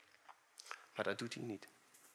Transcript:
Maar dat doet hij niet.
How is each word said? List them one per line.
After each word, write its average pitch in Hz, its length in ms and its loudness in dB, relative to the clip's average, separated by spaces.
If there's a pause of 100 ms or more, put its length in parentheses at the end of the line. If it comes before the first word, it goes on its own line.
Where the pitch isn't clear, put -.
(960)
Maar 107 100 6
dat 101 140 4
doet 117 160 2
hij - 80 0
niet. 110 260 0 (460)